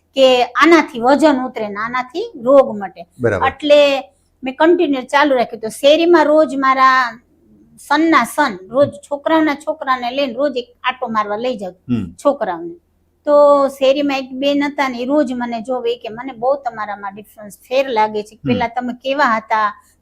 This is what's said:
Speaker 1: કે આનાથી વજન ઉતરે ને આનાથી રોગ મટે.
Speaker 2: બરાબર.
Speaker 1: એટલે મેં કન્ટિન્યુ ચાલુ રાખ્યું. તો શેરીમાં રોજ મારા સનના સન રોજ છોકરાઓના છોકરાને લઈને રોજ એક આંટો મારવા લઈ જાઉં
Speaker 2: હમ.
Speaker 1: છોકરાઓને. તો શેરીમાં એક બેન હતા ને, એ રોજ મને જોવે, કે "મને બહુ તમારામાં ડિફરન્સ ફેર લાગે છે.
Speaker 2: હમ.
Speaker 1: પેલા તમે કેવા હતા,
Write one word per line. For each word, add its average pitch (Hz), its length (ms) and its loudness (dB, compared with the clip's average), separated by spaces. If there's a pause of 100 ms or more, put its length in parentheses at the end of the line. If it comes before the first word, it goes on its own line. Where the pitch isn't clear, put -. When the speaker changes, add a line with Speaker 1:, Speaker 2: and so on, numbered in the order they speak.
(140)
Speaker 1:
કે 254 300 4
આનાથી 294 560 2
વજન 277 460 2
ઉતરે 220 220 -8
ને 202 60 -10
આનાથી 254 580 -8 (100)
રોગ 233 360 4
મટે. 185 280 -14 (140)
Speaker 2:
બરાબર. 110 260 0
Speaker 1:
એટલે 285 540 2 (440)
મેં 262 100 -6
કન્ટિન્યુ 311 480 2
ચાલુ 277 340 2
રાખ્યું. 233 240 -4
તો 220 80 -8
શેરીમાં 311 560 4
રોજ 294 320 2
મારા 262 640 2 (580)
સનના 302 460 2
સન 233 340 -2 (120)
રોજ 277 180 2
છોકરાઓના 294 680 -2
છોકરાને 269 560 -6
લઈને 269 220 -4
રોજ 262 240 -4
એક 240 120 -8 (140)
આંટો 254 260 -6
મારવા 214 280 -4
લઈ 247 200 -6
જાઉં 185 180 -12 (140)
Speaker 2:
હમ. 117 240 -4
Speaker 1:
છોકરાઓને. 170 640 -4 (500)
તો 285 440 4
શેરીમાં 277 500 0
એક 269 140 -10
બેન 285 320 -2
હતા 285 240 -4
ને, 247 100 -8
એ 247 60 -6
રોજ 269 280 0
મને 240 280 -6
જોવે, 240 360 -4
કે 240 120 -14
"મને 240 240 -12
બહુ 240 220 -2
તમારામાં 208 600 -10
ડિફરન્સ 208 440 -20
ફેર 269 300 -4
લાગે 214 340 -2
છે. 208 120 -14
Speaker 2:
હમ. - 140 -10
Speaker 1:
પેલા 247 200 0
તમે 247 240 -6
કેવા 269 440 -2
હતા, 214 460 -2 (200)